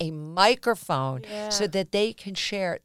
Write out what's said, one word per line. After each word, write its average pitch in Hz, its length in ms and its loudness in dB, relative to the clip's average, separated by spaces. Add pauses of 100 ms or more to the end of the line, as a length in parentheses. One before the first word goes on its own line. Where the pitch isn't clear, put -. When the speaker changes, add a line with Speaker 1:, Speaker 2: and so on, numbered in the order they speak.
Speaker 1:
a 165 100 -2
microphone 156 1120 2
Speaker 2:
Yeah. 208 240 -8
Speaker 1:
so 208 200 0
that 185 240 -2
they 214 200 2
can 196 220 -12
share 185 500 -2